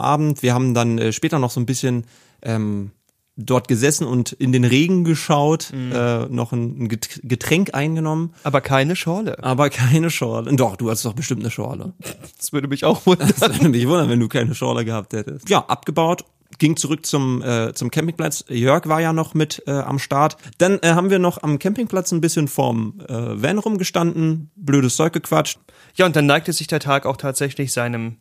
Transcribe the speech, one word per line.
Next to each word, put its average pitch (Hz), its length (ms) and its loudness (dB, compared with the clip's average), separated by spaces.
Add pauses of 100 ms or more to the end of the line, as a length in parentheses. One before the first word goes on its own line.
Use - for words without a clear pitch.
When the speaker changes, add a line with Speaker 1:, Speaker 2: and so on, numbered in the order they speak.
Speaker 1:
Abend. 147 400 0
Wir 123 120 4
haben 127 200 2
dann, 117 240 2
äh, 113 140 0
später 160 260 0
noch 123 120 0
so - 100 -4
ein 117 60 0
bisschen, 123 380 -2 (380)
ähm, 104 480 -4 (460)
dort 123 300 -2
gesessen 139 400 2
und 123 260 0
in 131 200 0
den 127 120 4
Regen 165 400 4
geschaut, 156 680 0
Speaker 2:
Mhm. 127 200 -6
Speaker 1:
äh, 120 340 0
noch 120 260 -4
ein, 120 320 -4
ein 113 40 -2
Get-, - 360 -8
Getränk 156 500 0
eingenommen. 160 580 -2 (120)
Speaker 2:
Aber 143 160 2
keine 139 340 0
Schorle. 180 480 -4
Speaker 1:
Aber 127 280 2
keine 156 400 2
Schorle. 117 440 -2
Doch, 120 220 2
du 117 140 -4
hattest 110 160 -4
doch 107 80 -4
bestimmt 123 260 -4
eine 113 100 -4
Schorle. 131 440 -8 (420)
Speaker 2:
Das - 160 -10
würde 139 160 -2
mich 139 160 -4
auch - 220 2
wundern. 180 300 6
Speaker 1:
Das - 40 -2
würde 175 300 4
mich 120 180 2
wundern, 156 200 2
wenn 120 120 4
du 113 80 0
keine 117 260 0
Schorle 120 300 -2
gehabt 110 300 -6
hättest. 113 360 -8
Ja, 190 160 4
abgebaut, 165 580 -2 (340)
ging 160 180 4
zurück 151 280 -4
zum, 131 380 -2
äh, 117 320 -2
zum 120 160 -4
Campingplatz. 165 580 -4
Jörg 135 380 2
war 156 140 0
ja 165 120 0
noch 160 220 -2
mit, 156 320 -2
äh, 143 60 -4
am 135 260 -2
Start. 143 380 0 (220)
Dann, 190 240 4
äh, 165 100 4
haben 180 180 4
wir 190 80 4
noch 175 240 0
am 151 160 0
Campingplatz 214 540 -2
ein 170 80 0
bisschen 160 260 2
vorm, 120 600 -2
äh, - 40 -8 (300)
Van 175 160 0
rumgestanden, 170 960 0
blödes 139 400 2
Zeug 165 180 0
gequatscht. - 460 -2 (380)
Speaker 2:
Ja, 185 100 6
und 165 80 0
dann 147 120 4
neigte 160 260 2
sich 151 160 -6
der 156 100 0
Tag 139 260 0
auch 131 120 -2
tatsächlich 139 560 -4
seinem 117 480 -4